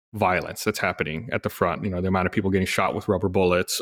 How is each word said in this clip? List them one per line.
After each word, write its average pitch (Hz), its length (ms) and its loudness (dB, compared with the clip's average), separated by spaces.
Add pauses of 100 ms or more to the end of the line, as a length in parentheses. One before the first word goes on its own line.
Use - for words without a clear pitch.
(140)
violence 90 500 0
that's 110 140 -2
happening 82 540 -4
at - 100 -4
the - 80 -2
front, 85 340 -2
you 104 60 -2
know, 90 100 -4
the 92 80 0
amount 92 200 2
of - 40 -2
people 98 200 0
getting 95 160 2
shot - 260 0
with 104 140 -6
rubber 98 220 2
bullets 92 520 2